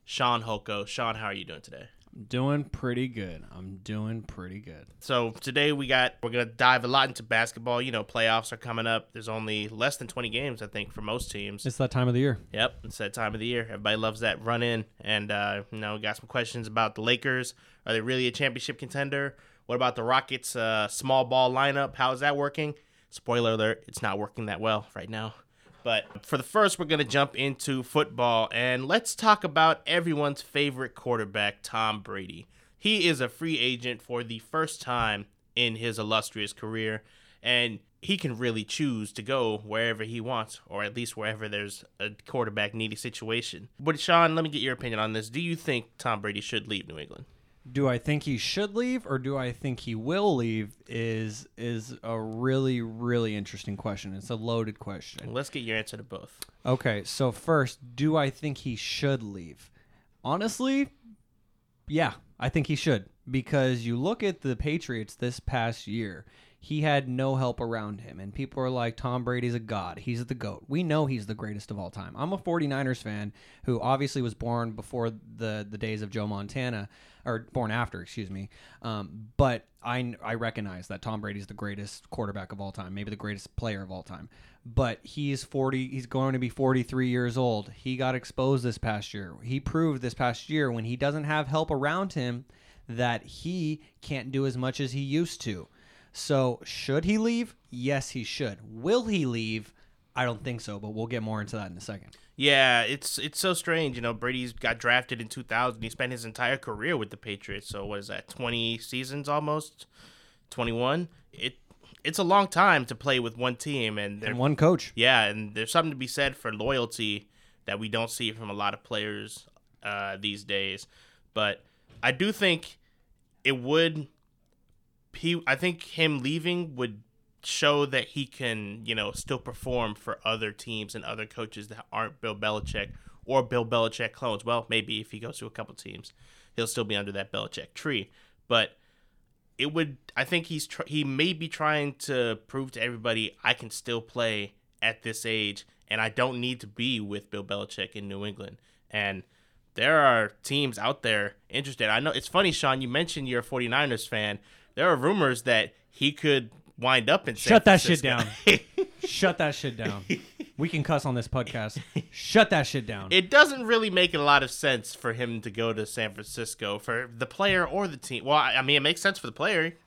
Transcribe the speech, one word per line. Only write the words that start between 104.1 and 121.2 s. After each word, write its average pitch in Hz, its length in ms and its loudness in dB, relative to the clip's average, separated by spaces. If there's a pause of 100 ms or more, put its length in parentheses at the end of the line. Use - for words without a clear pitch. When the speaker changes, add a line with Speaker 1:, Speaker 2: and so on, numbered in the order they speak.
Speaker 1:
Brady's 123 380 -2
got 117 260 -2
drafted 120 420 2
in 117 60 -8
two 127 160 -10
thousand. 113 400 -2
He 113 60 -6
spent 127 240 -4
his 117 120 -10
entire 123 320 -2
career 127 400 -2
with 104 140 -4
the - 60 -14
Patriots. 98 500 -10
So 101 180 -8
what 104 140 -6
is 101 80 -12
that, 101 220 -10
twenty 117 500 -2
seasons 131 500 -6
almost? 147 560 -2 (640)
Twenty-one? 123 600 0 (220)
It, - 260 -8 (460)
it's 165 140 -2
a 202 60 2
long 190 240 6
time 170 380 6
to 120 100 -6
play 131 240 2
with 117 180 -2
one 123 200 0
team. 113 420 -2
And 101 160 -4
Speaker 2:
And 104 80 -10
Speaker 1:
there 107 120 -2
Speaker 2:
one 135 200 4
coach. 160 400 6
Speaker 1:
Yeah, 117 300 8
and 104 280 -2
there's 113 180 -2
something 160 200 4
to 135 60 -6
be 127 100 -6
said 139 280 0
for - 160 -6
loyalty 110 800 -2 (360)
that 101 140 -2
we 110 100 -6
don't 113 200 0
see 117 220 -4
from 110 180 -10
a 101 40 -8
lot 101 200 -2
of - 100 -12
players, 104 640 -6 (380)
uh, 101 360 -4
these 101 240 -4
days. 98 440 -4 (480)